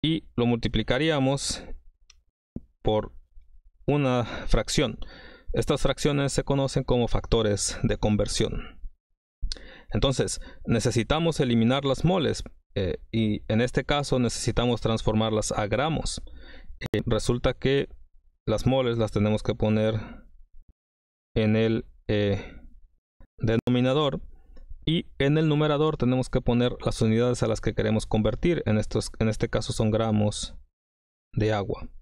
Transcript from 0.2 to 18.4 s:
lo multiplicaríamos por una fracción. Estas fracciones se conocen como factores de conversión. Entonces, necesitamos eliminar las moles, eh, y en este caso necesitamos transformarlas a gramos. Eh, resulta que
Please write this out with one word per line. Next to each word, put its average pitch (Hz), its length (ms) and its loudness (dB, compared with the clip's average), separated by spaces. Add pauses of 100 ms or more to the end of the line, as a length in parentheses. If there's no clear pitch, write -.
lo 120 100 2
multiplicaríamos 131 1160 0 (1160)
por 107 300 0 (760)
una 131 380 2
fracción. - 760 0 (560)
Estas 139 260 0
fracciones 139 520 2
se - 120 -2
conocen 139 400 0
como 123 240 2
factores 104 760 0
de 107 120 0
conversión. - 840 -2 (1120)
Entonces, 117 480 0 (260)
necesitamos 123 720 0
eliminar 123 460 2
las 135 200 0
moles, 156 380 2 (320)
eh, 95 240 -2 (140)
y 110 340 0
en 110 140 2
este 127 240 0
caso 143 340 0
necesitamos 120 640 0
transformarlas 110 720 0
a 107 160 -2
gramos. 139 520 -2 (600)
Eh, - 260 -2
resulta 120 480 2
que 139 340 0 (580)